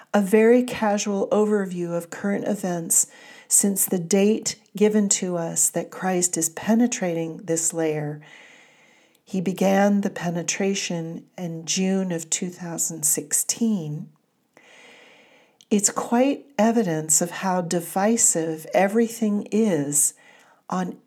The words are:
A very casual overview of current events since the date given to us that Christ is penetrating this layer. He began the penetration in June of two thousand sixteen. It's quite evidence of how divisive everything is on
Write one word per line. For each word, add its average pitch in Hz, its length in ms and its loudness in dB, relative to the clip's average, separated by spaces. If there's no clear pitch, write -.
A 208 80 4
very 220 400 6
casual 208 680 -2
overview 190 680 0
of 170 140 -6
current - 380 -4
events 180 600 -2
since 196 360 2
the 190 140 0
date 196 580 2
given 208 360 4
to 180 260 0
us 165 320 0
that - 220 -4
Christ 180 480 -2
is 165 120 0
penetrating 180 880 0
this 170 360 -2
layer. 151 460 -2
He 190 180 -4
began 196 580 4
the 196 100 -2
penetration 175 1160 -4
in 165 300 -8
June 190 460 0
of 156 180 -6
two - 180 -4
thousand 165 560 -6
sixteen. 165 1040 -2
It's 208 200 2
quite - 560 0
evidence 190 640 2
of 170 100 0
how 185 300 -2
divisive 170 1120 0
everything 208 800 2
is 160 600 2
on 185 260 -4